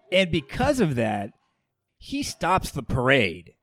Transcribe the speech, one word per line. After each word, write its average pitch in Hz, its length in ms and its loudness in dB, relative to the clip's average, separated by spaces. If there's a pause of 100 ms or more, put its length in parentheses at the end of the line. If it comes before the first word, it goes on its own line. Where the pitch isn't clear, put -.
(120)
And 185 180 2
because 175 480 0
of 165 180 2
that, 104 340 -2 (680)
he - 260 -8
stops - 480 -2
the 139 120 -8
parade 120 800 0